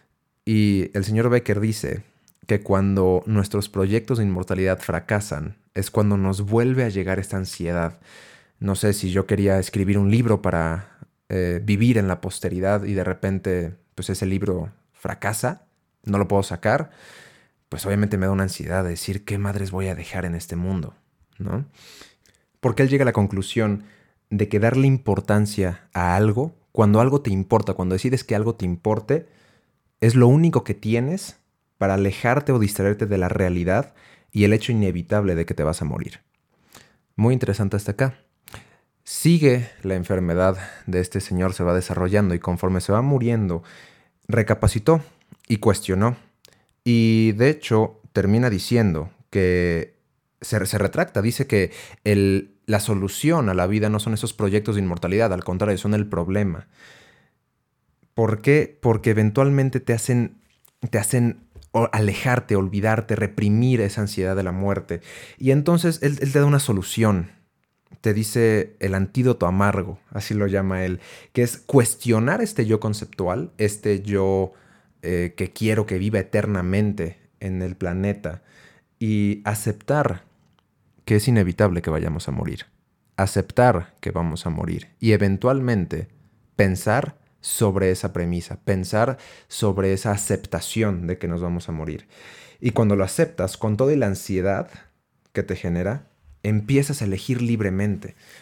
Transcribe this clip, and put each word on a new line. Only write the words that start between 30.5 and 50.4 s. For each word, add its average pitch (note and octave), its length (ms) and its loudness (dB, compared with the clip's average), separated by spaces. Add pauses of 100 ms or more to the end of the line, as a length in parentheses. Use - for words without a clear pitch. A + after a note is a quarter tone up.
que - 100 -6
tienes B2 640 -4 (400)
para G2 180 2
alejarte A#2+ 580 0
o B2 60 2
distraerte G#2 460 0
de G2+ 120 0
la F2+ 100 0
realidad F2+ 680 0 (380)
y G#2 140 4
el G#2 80 6
hecho A2 180 0
inevitable G2 640 0
de E2 100 -2
que - 80 -6
te D2 100 -2
vas D#2 180 -2
a - 40 -2
morir. - 360 -8 (960)
Muy A2+ 160 4
interesante G2+ 420 -2
hasta G2+ 160 -4
acá. C3 240 -2 (880)
Sigue C#3+ 680 4 (120)
la F#2+ 140 -2
enfermedad F2+ 640 2 (300)
de F2+ 140 0
este F#2 180 -4
señor, F#2 340 -2
se F2+ 100 -4
va F2 100 2
desarrollando F2+ 600 0
y F2 60 -2
conforme F#2 400 -2
se F2 140 -2
va A2 80 4
muriendo, A#2 600 0 (640)
recapacitó A2 760 2 (460)
y A2+ 100 0
cuestionó. G#2 580 0 (680)
Y A2+ 500 4
de A#2 160 4
hecho, A2+ 500 0 (140)
termina G#2+ 360 2
diciendo F#2+ 600 0 (200)
que F2 680 0 (440)